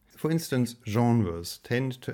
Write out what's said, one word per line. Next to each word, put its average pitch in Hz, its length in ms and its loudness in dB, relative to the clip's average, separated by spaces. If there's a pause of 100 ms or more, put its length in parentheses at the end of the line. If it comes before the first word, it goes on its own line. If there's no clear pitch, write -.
(160)
For 156 140 -4
instance, 131 440 0 (120)
genres 107 760 2
tend 127 400 -4
to - 100 -6